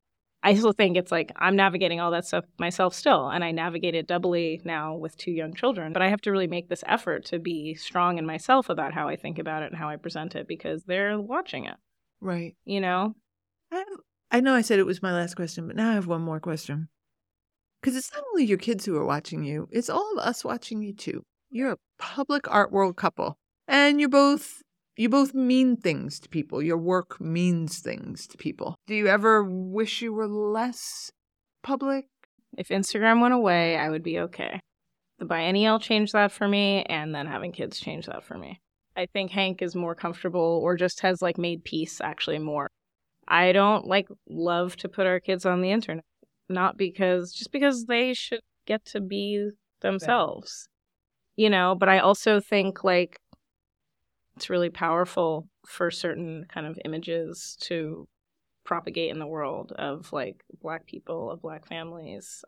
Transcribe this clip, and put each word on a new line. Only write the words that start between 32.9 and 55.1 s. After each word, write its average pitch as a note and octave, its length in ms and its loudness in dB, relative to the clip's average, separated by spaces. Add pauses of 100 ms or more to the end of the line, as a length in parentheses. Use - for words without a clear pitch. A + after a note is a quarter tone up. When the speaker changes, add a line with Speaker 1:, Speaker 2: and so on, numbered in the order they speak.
Speaker 1:
went B3 140 6
away, F3 440 4
I D3+ 120 -2
would D#3+ 140 -4
be E3+ 160 -4
okay. F3 400 -6 (580)
The F3+ 80 -10
biennial F#3+ 540 2
changed G#3+ 340 0
that G#3 180 4
for - 160 -2
me, G3+ 360 2
and D#3 320 -6
then C#3+ 100 -6
having B2+ 260 -6
kids - 280 -8
changed D#3 300 -10
that - 140 -12
for - 140 -14
me. F2 240 -16 (340)
I F3+ 120 -4
think F#3+ 240 -4
Hank F#3+ 320 -2
is F3 120 -4
more E3+ 200 -4
comfortable E3+ 680 0
or F3 140 2
just F3 240 0
has, F#3 220 2
like, F3+ 160 -2
made E3+ 240 -4
peace - 360 -6
actually D#3 400 -4
more. D3 300 -4 (580)
I F3+ 260 6
don't, G3+ 340 4
like, F#3+ 200 2 (220)
love E3+ 480 -2
to F#3 120 -8
put F#3+ 180 0
our F#3 120 2
kids F#3 280 -2
on F3+ 140 2
the F#3 100 2
internet. F#3 340 -2 (440)
Not F#3 260 0
because, F3+ 560 0
just - 220 -10
because C4 320 2
they B3 280 2
should A#3+ 280 -6 (240)
get G#3+ 220 -2
to - 120 -6
be G3+ 520 -2 (280)
themselves, F#3+ 880 -2 (680)
you G#3+ 120 6
know? F#3 260 4
But F#3+ 120 2
I F#3+ 120 8
also G3+ 420 6
think, F#3+ 420 0
like, F3+ 340 2 (1200)
it's - 140 -12
really F3 200 2
powerful E3 800 0 (180)